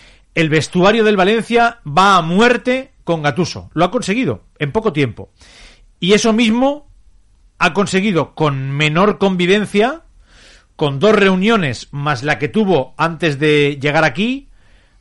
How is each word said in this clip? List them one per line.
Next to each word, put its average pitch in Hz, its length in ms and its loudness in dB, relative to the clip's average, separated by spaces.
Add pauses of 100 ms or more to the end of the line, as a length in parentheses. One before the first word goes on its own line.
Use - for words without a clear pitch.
(360)
El 160 140 0
vestuario 185 540 2
del 214 140 2
Valencia 233 680 0
va 185 300 4
a 175 60 4
muerte 240 720 0 (100)
con 165 200 -4
Gattuso. 127 500 -4
Lo 160 120 2
ha 180 60 -4
conseguido 208 520 -4 (160)
en 147 120 -4
poco 214 220 -2
tiempo. 127 380 -4 (680)
Y 180 140 2
eso 220 180 2
mismo 240 600 0 (640)
ha 170 160 0
conseguido 190 640 -2
con 135 360 -2
menor 156 460 0
convivencia, 202 840 0 (720)
con 139 240 -2
dos 208 160 4
reuniones 190 760 0
más 143 320 -4
la 147 160 -2
que 123 120 -4
tuvo 190 460 0
antes 156 440 -2
de 147 420 0
llegar 147 220 0
aquí, 220 460 -4 (520)